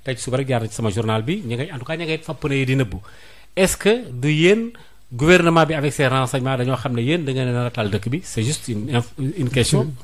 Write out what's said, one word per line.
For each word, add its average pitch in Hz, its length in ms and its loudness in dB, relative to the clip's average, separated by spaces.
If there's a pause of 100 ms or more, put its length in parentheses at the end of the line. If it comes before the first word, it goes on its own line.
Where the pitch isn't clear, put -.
Tey 131 120 -4
ci - 80 -12
suba 127 140 -2
rek 135 100 -2
jaar 120 140 0
na 113 60 -4
ci - 80 -10
sama 113 160 0
journal 110 320 0
bi, 185 200 -4
ña 117 120 -4
ngay, 139 180 -6
en 127 60 -8
tout 120 60 -12
cas, 165 120 -6
ña 170 80 -6
ngay 160 160 -4
fab - 160 -10
pneu 139 220 -2
yi 135 60 2
di 131 100 2
nëbbu. 104 220 0 (580)
Est-ce 185 220 2
que 214 340 0
du 127 200 -2
yéen, 202 380 4 (420)
gouvernement 165 540 6
bi 156 80 -2
avec 147 200 0
ses 143 140 2
renseignements, 131 500 0
dañoo 123 180 0
xam 127 180 -2
ne 117 80 0
yéen 156 240 0
da 135 60 -2
ngeen 127 160 0
a 123 40 0
nar 120 140 0
a 120 60 -4
taal 107 180 -2
dëkk 107 200 -2
bi? 113 140 -2
C'est - 200 -2
juste 147 240 -2
une 113 280 -4
inf-, 120 220 -2
une 131 320 -2
question. 131 420 2 (120)